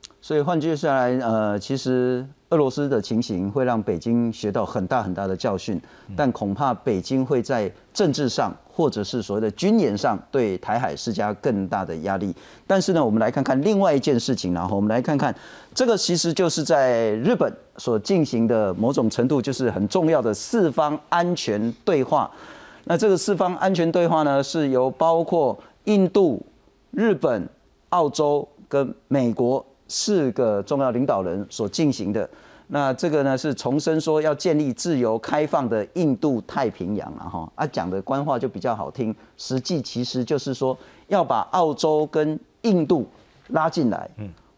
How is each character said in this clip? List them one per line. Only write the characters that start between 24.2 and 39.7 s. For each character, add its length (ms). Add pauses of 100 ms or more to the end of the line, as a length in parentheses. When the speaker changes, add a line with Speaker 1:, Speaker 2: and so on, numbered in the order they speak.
Speaker 1:
呢， 200
是 260
由 220
包 320
括 360 (260)
印 240
度、 340 (500)
日 220
本、 320 (440)
澳 180
洲 380 (220)
跟 260 (140)
美 240
国 320 (240)
四 440
个 300
重 180
要 100
领 160
导 160
人 260
所 200
进 240
行 200
的。 160 (400)
那 260
这 140
个 140
呢， 140
是 180
重 260
申 200
说 200
要 140
建 240
立 140
自 260
由 200
开 280
放 220
的 260
印 220
度 300
太 220
平 260
洋 200
啊， 140
哈， 260
啊， 120
讲 220
的 140
官 200
话 160
就 100
比 120
较 140
好 160
听， 240 (220)
实 220
际 220